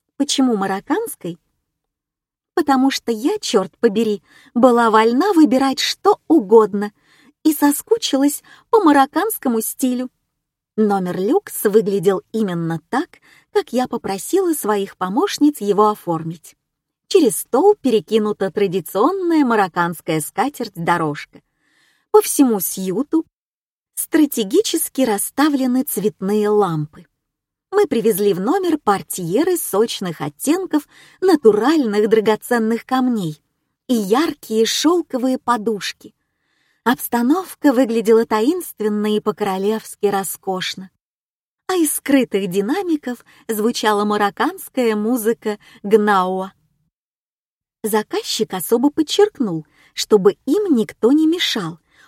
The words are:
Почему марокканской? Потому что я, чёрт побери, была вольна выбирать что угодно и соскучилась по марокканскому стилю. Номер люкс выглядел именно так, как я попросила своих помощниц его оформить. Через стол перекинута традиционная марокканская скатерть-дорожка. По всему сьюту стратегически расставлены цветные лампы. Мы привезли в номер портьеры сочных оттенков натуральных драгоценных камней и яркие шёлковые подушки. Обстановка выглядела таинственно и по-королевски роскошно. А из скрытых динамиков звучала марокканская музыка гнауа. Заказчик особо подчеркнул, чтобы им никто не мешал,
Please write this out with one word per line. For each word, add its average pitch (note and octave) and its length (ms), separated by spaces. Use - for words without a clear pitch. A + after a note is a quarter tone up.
Почему C4 380
марокканской? G3 840
Потому C4+ 380
что - 200
я, C#4 280
чёрт F#3 400
побери, G#3+ 420
была A#3 380
вольна A#3+ 420
выбирать C4+ 460
что - 480
угодно G#3 640
и D#4 120
соскучилась C#4+ 880
по A4 140
марокканскому C#4+ 800
стилю. B3+ 500
Номер G3 420
люкс C4 440
выглядел G3 580
именно E3+ 580
так, - 280
как - 220
я B3 140
попросила D#4+ 680
своих G3+ 420
помощниц C4 640
его G3+ 300
оформить. E3 680
Через D#4 320
стол F#4 340
перекинута G#3+ 760
традиционная C#4 920
марокканская F3 760
скатерть-дорожка. E3+ 1200
По G#4+ 100
всему B3 380
сьюту F#3+ 680
стратегически D4 1080
расставлены C4 800
цветные G#3 640
лампы. E3+ 560
Мы G4+ 160
привезли G#3 460
в F3+ 80
номер E4 360
портьеры G3+ 800
сочных F#3+ 640
оттенков D4+ 680
натуральных A3+ 880
драгоценных A3 760
камней A#3+ 560
и B3+ 60
яркие A3+ 720
шёлковые C4 720
подушки. A3 760
Обстановка C4 880
выглядела A3+ 540
таинственно G#3+ 920
и G#3 60
по-королевски G3+ 840
роскошно. F#3+ 840
А F#4+ 80
из D#4+ 180
скрытых G#3+ 560
динамиков C#4 760
звучала G#3+ 560
марокканская A3 920
музыка A3 640
гнауа. F#3+ 720
Заказчик A3 680
особо A#3+ 360
подчеркнул, C#4+ 760
чтобы G3 420
им F4+ 300
никто A3+ 380
не D#4 120
мешал, A3+ 540